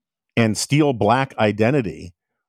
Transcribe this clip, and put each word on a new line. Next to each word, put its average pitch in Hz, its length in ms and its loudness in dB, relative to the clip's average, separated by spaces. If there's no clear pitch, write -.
and 110 220 2
steal 143 340 0
black 117 460 0
identity? 104 760 0